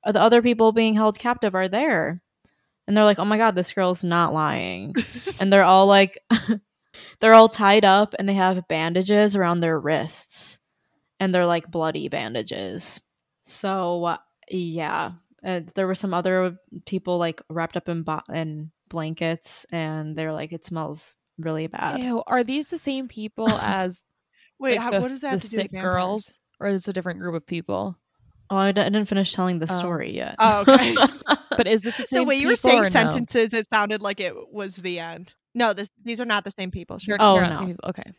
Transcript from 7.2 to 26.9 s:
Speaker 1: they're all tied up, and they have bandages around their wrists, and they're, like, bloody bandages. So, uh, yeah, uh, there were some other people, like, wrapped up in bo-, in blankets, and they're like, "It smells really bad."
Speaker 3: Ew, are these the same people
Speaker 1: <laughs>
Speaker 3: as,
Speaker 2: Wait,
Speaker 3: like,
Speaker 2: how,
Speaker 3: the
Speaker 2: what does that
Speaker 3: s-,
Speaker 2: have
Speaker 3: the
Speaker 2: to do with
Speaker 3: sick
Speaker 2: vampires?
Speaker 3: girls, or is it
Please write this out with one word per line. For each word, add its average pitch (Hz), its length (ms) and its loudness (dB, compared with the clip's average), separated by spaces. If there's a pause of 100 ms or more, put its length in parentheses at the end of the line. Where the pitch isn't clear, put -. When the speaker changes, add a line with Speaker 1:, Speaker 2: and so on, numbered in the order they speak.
Speaker 1:
they're 220 140 8
all 226 140 12
tied 214 360 4
up, 202 360 4
and 196 80 -2
they 196 60 0
have 185 340 0
bandages 185 680 2
around 175 260 0
their 160 200 0
wrists, - 800 -6 (580)
and 190 160 -2
they're, 180 120 2
like, 170 260 -2
bloody 156 360 -4
bandages. 110 920 -8 (440)
So, 180 600 -4
uh, 170 120 -2 (320)
yeah, 165 640 -6 (320)
uh, 185 160 -6 (140)
there 190 140 -2
were 185 80 -4
some 190 180 -4
other 185 420 -2 (300)
people, 180 320 -4
like, 165 320 -4
wrapped 165 260 -6
up 180 120 -8
in 165 160 -6
bo-, 156 160 -6 (120)
in 156 380 -8 (180)
blankets, 165 840 -8
and 156 420 -6
they're 156 180 -6
like, 156 200 -10
"It 165 120 -14
smells 156 520 -10 (220)
really 160 280 -6
bad." - 320 -6
Speaker 3:
Ew, 247 300 -4
are 247 160 0
these 269 260 -6
the 339 80 -8
same 269 300 -8
people 220 400 -6
Speaker 1:
<laughs> 214 120 0
Speaker 3:
as, 190 440 -4 (560)
Speaker 2:
Wait, 262 160 0
Speaker 3:
like, 226 40 -4
Speaker 2:
how, 240 120 -6
Speaker 3:
the 202 80 0
Speaker 2:
what 247 80 -4
does 262 140 -8
that 285 120 -4
Speaker 3:
s-, 185 80 -4
Speaker 2:
have - 0 -
Speaker 3:
the 214 60 -12
Speaker 2:
to - 20 -12
do 226 60 -6
with 196 80 -2
Speaker 3:
sick 190 80 -10
Speaker 2:
vampires? 185 200 -4
Speaker 3:
girls, 185 460 -4 (220)
or 202 80 -4
is 190 180 -2
it 202 40 -6